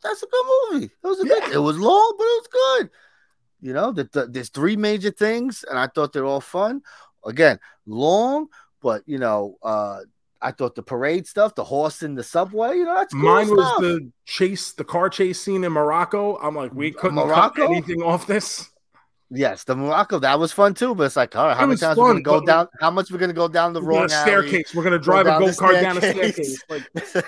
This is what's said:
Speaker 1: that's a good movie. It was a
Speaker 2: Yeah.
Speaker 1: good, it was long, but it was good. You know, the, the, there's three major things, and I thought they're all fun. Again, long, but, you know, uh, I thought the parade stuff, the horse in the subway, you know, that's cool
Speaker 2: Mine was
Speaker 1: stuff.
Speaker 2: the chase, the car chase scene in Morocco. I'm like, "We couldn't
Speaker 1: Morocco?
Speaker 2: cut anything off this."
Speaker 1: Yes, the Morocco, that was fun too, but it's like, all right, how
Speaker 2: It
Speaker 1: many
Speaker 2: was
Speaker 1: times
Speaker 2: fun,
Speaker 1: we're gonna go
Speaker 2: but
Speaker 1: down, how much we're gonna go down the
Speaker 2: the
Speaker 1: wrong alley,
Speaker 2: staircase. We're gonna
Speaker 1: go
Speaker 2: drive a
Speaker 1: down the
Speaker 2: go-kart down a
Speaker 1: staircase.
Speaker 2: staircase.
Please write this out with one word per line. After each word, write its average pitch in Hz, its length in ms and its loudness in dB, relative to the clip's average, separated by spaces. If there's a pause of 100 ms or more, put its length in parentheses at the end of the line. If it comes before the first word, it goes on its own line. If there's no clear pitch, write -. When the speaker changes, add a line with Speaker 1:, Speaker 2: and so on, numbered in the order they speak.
Speaker 1:
that's 415 200 -8
a - 40 -14
good 508 180 -2 (280)
movie. 277 140 -4
It - 200 -12
was 381 140 -2
a 381 60 -2
Speaker 2:
Yeah. 415 140 2
Speaker 1:
good, - 160 -6
it - 20 0
was 151 200 0
long, 403 380 4
but 415 80 -4
it - 20 2 (160)
was - 60 -20 (320)
good. 208 100 -6 (680)
You 127 140 -10
know, 208 180 -2
the, 156 180 -6
the, 135 180 -2
there's 120 200 -10
three 175 280 -2
major 208 340 -2
things, 226 580 -2
and 135 100 -4
I 131 100 0
thought 147 260 -2
they're 135 100 -2
all 139 160 -2
fun. 214 400 -4 (460)
Again, 127 340 4 (260)
long, 202 600 0 (340)
but, 107 260 -2
you 143 120 -6
know, 107 440 -2
uh, 104 380 -4 (400)
I 123 120 -6
thought 123 240 -6
the 113 80 -12
parade 143 420 -4
stuff, 208 280 0
the 110 100 -6
horse 147 380 -4
in 147 120 -8
the 123 80 -8
subway, 214 540 -2
you 359 80 0
know, 339 100 -2
that's 381 180 -2
cool 139 100 -4
Speaker 2:
Mine 190 280 4
was 196 160 4
Speaker 1:
stuff. 233 140 0
Speaker 2:
the 170 300 -2 (140)
chase, - 480 -4
the 151 120 -12
car 175 260 -2
chase 185 300 -2
scene 190 240 -4
in 170 80 -2
Morocco. 175 680 0
I'm 151 160 -6
like, 131 180 -8
"We 143 200 -6
couldn't 180 240 -2
Speaker 1:
Morocco? 160 500 2
Speaker 2:
cut 330 60 2
anything 170 300 -4
off 170 260 -2
this." - 420 -4 (600)
Speaker 1:
Yes, 127 340 -2
the 131 100 -2
Morocco, 151 460 0
that 135 180 2
was 165 140 -2
fun 202 220 4
too, 247 200 -2
but 175 80 0
it's 139 140 0
like, 127 180 0
all 123 140 2
right, 123 80 2
how 185 80 2
Speaker 2:
It - 20 4
Speaker 1:
many 269 60 2
Speaker 2:
was - 80 -2
Speaker 1:
times 160 160 2
Speaker 2:
fun, 240 100 4
Speaker 1:
we're 240 60 6
gonna 170 100 0
go 147 180 4
Speaker 2:
but 156 60 -6
Speaker 1:
down, 170 220 4 (120)
how 160 120 2
much 185 180 -2
we're 180 80 -6
gonna 180 140 0
go 170 160 0
down 170 240 0
the 165 80 -4
Speaker 2:
the 156 60 -6
Speaker 1:
wrong 160 260 2
alley, 151 180 2
Speaker 2:
staircase. 180 460 0
We're 165 80 -2
gonna 175 140 2
Speaker 1:
go 156 60 -8
Speaker 2:
drive 185 220 4
a 160 40 4
Speaker 1:
down 156 120 4
the 190 80 4
Speaker 2:
go-kart 185 320 4
down 185 160 0
a - 20 -4
Speaker 1:
staircase. 165 640 -2
Speaker 2:
staircase. 160 640 -6